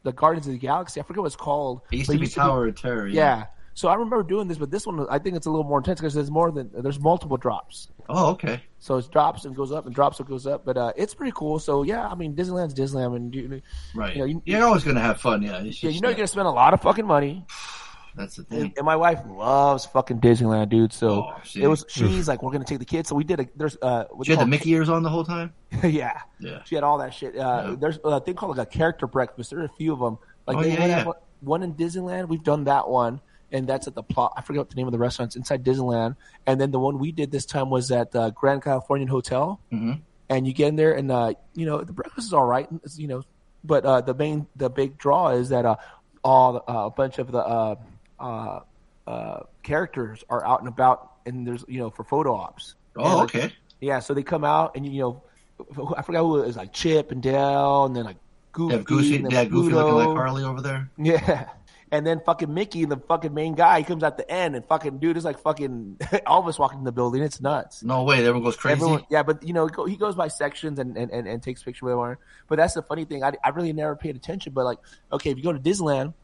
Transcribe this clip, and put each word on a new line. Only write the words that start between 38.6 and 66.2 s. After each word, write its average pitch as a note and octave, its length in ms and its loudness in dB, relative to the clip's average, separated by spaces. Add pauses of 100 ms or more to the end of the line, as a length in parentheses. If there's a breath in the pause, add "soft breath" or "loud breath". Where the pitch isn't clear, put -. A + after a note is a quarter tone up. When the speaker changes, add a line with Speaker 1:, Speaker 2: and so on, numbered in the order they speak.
Speaker 1:
Californian C#3 440 0
Hotel. C3+ 520 -2 (120)
Speaker 2:
Mm-hmm. A2+ 200 -4 (360)
Speaker 1:
And C3 180 0
you C3 60 -2
get C#3+ 160 2
in D3+ 80 0
there D#3 160 4
and, C#3 200 -2
uh, A#2+ 220 2 (200)
you E3 120 -6
know, D3+ 160 -2
the E3+ 100 -12
breakfast A3+ 360 -10
is G3 40 -4
all D3 120 6
right. B2 240 0 (160)
It's, D#3 140 -18
you D3+ 80 -8
know, C3+ 160 -6 (420)
but, D3 200 4
uh, C3 160 6
the B2+ 140 -2
main, D3+ 320 -2 (100)
the C3 140 -2
big C#3 280 -2
draw D3+ 320 4
is B2 200 0
that, A#2+ 160 2
uh, A2+ 100 4 (480 loud breath)
all, B2+ 320 8 (120)
uh, A2+ 180 -2
a A2 40 -4
bunch C3+ 280 -2
of B2 120 -6
the, A#2+ 160 0
uh, A2 280 0 (440)
uh, A2 420 -10 (460)
uh, A1 340 -8 (220)
characters C#3+ 680 -4
are A#2+ 160 -2
out B2+ 140 4
and A#2+ 80 -8
about, B2+ 440 4 (140)
and B2 200 -8
there's, A#2+ 220 -8
you B2+ 100 -8
know, B2 120 -6
for - 140 -14
photo C#3 300 0
ops. - 400 -12 (220)
Speaker 2:
Oh, A#2+ 80 -4
Speaker 1:
And, D#3+ 100 4
like, - 220 2
Speaker 2:
okay. C#3 160 -2 (280)
Speaker 1:
yeah, C3+ 200 -2
so C#3+ 140 -6
they C#3 80 -2
come D3+ 220 -2
out D#3 320 2
and, C#3 100 -8
you C#3 140 -6
know, B2+ 220 -4 (760 soft breath)
I - 60 -8
forgot E3+ 180 -2
who D#3+ 200 4
it B2+ 60 0
was, A#2+ 100 -6
like, G2 160 -12
Chip D#3 400 2
and B2+ 100 -6
Dale, C#3 640 4
and C3 100 0
then, A#2+ 100 -4
like, G2 120 -12 (360)
Goofy, E3 240 0
Speaker 2:
Yeah, G#2 60 -2
Goofy, C#3+ 340 4
Speaker 1:
and C3+ 100 -2
then B2+ 60 0
Speaker 2:
yeah, B2 120 6
Goofy E3 300 2
looking D3+ 200 6
like D#3 120 6
Speaker 1:
Pluto. D#3 100 2
Speaker 2:
Harley C3+ 280 -2
over C3 180 -6
there. C3+ 340 -6
Speaker 1:
Yeah. D#3 520 2 (440 soft breath)
And D3+ 140 0
then D#3+ 180 0
fucking E3 280 0
Mickey, F3 340 -2
the C#3+ 100 -2
fucking D#3+ 380 -2
main D#3 200 -2
guy, E3+ 240 6
he D#3 60 0
comes D#3+ 180 -4
at D3+ 140 0
the - 120 -8
end E3 280 -2
and A#2 80 -8
fucking, D3+ 340 -2
dude, E3 180 0
is E3 80 -6
like D3+ 160 -4
fucking B2+ 580 -4
<laughs> - 20 -20
Elvis E3 580 2